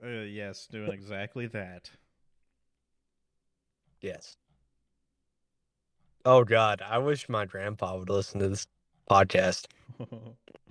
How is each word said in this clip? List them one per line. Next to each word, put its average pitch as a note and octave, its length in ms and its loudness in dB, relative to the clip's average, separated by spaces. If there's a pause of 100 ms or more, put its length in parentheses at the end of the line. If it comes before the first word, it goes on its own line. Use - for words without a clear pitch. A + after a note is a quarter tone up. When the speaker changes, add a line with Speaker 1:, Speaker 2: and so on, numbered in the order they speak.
Speaker 1:
Uh, A#2+ 40 -14
yes, G#2 600 -12
doing G#2+ 220 -10
exactly G2+ 560 -10
that. F#2 420 -12 (2000)
Speaker 2:
Yes. F2+ 360 -14 (1900)
Oh, B2+ 200 10
God. A2 420 2
I A2 120 -2
wish C#3 300 -2
my G#2+ 180 -2
grandpa G2 500 -6
would F#2 140 -8
listen G2 300 -2
to G2 80 0
this G2 180 -6 (440)
podcast. F#2+ 560 4 (320)
Speaker 1:
<laughs> A#2 80 -10 (640)